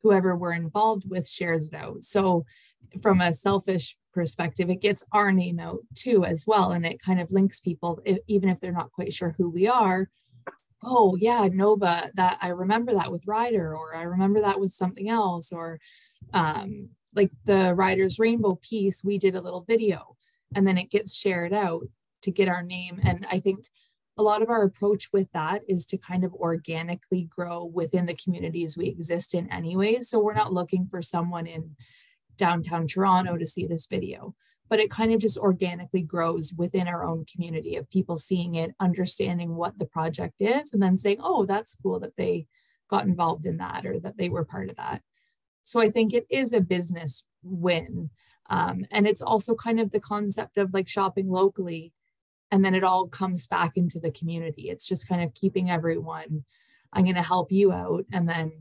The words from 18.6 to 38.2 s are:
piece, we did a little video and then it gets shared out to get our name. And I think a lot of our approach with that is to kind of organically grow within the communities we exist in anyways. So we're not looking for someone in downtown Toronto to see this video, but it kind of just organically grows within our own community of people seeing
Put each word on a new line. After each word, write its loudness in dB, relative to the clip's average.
piece, -2
we 0
did 2
a -4
little -10
video 0
and 6
then 4
it -6
gets 0
shared -2
out 0
to -4
get 4
our -2
name. -10
And 2
I 0
think -2
a 4
lot 4
of 0
our 4
approach 0
with 0
that -2
is -2
to -6
kind -2
of -6
organically -4
grow -8
within -2
the -4
communities -4
we -4
exist -6
in -2
anyways. 0
So 2
we're 2
not 0
looking 0
for -8
someone -4
in -12
downtown 0
Toronto 2
to -4
see -6
this -6
video, -8
but 2
it 2
kind 2
of 4
just 0
organically 0
grows -2
within 0
our -4
own -4
community -6
of -10
people 0
seeing -2